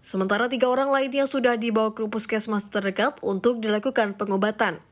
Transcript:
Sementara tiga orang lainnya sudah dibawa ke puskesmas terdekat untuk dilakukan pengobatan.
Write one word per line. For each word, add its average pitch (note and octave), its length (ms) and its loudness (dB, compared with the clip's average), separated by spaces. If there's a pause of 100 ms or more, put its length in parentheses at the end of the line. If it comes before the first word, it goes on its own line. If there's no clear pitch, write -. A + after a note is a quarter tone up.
Sementara G3+ 400 0
tiga B3 240 2
orang C4+ 240 2
lainnya C4+ 320 2
sudah B3 320 2
dibawa A3 400 2
ke A3 80 -2
puskesmas G#3+ 640 -4
terdekat G3 560 -2
untuk G3 320 0
dilakukan G#3+ 560 0
pengobatan. G#3 640 0 (140)